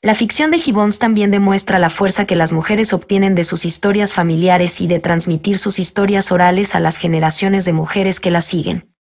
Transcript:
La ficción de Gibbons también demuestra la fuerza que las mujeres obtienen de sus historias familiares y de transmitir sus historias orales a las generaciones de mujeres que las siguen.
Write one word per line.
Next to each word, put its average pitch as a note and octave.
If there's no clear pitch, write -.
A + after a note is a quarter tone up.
La G#3+
ficción D4
de E4
Gibbons G#3
también G#3+
demuestra G3
la E3+
fuerza F#3+
que F3+
las E3
mujeres G#3
obtienen G3
de E3+
sus E3+
historias G3+
familiares F3
y F3+
de E3+
transmitir E3+
sus F#3+
historias G3
orales F3+
a G3+
las D#3+
generaciones E3+
de F3
mujeres D#3+
que F3+
las E3+
siguen. -